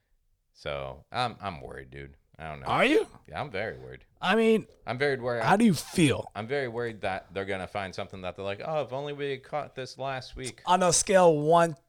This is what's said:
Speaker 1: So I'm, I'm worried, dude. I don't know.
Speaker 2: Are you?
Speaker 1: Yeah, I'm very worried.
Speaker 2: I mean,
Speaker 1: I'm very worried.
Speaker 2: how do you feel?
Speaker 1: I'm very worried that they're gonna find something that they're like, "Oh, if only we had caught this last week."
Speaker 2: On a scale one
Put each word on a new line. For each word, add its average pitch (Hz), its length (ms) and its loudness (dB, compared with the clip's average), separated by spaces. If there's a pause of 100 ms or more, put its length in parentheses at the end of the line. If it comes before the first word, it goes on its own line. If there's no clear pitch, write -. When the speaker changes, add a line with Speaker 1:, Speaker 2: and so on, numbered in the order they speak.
(580)
Speaker 1:
So 69 540 -8
I'm, 117 300 -4
I'm 92 200 -8
worried, 65 300 -14
dude. 69 240 -14 (240)
I 78 100 -12
don't 73 120 -12
know. 65 60 -14
Speaker 2:
Are 170 180 2
you? 320 220 2 (220)
Speaker 1:
Yeah, 78 120 -8
I'm 143 100 -8
very 98 260 -6
worried. 64 260 -16 (180)
Speaker 2:
I 185 140 2
mean, 226 320 2 (200)
Speaker 1:
I'm 120 100 -6
very 139 200 0
worried. 117 260 -4
Speaker 2:
how 151 140 4
do 226 80 4
you 202 80 8
feel? 135 600 2
Speaker 1:
I'm 107 120 -6
very 135 220 -2
worried 113 320 -6
that 95 320 -4
they're 98 120 -2
gonna 95 220 -4
find 98 280 -6
something 98 260 -8
that 90 140 -6
they're 98 100 -8
like, 98 200 -4
"Oh, 156 160 -2
if 117 100 -8
only 143 220 -6
we 143 180 -6
had 131 120 -8
caught 139 320 -8
this 127 220 -12
last 131 380 -8
week." 127 300 -12
Speaker 2:
On 185 180 4
a 175 80 6
scale 175 460 6
one 160 380 6 (140)